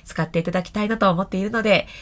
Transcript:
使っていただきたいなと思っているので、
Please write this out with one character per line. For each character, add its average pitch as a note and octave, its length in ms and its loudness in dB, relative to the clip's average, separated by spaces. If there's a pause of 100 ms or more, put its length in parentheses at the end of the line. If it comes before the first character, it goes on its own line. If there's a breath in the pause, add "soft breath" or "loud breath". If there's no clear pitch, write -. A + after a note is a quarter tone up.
使 - 180 -6
っ D#3+ 80 -2
て - 80 -2
い E3 60 2
た F3 80 -2
だ F3+ 120 0
き - 60 -14
た G#3 140 -2
い G#3 60 -2
な A3 80 0
と G3+ 120 4
思 F3+ 140 2
っ G3 60 -6
て F#3+ 80 -4
い F#3+ 60 -2
る G#3+ 80 -4
の A3+ 120 0
で、 G3+ 240 4 (140 loud breath)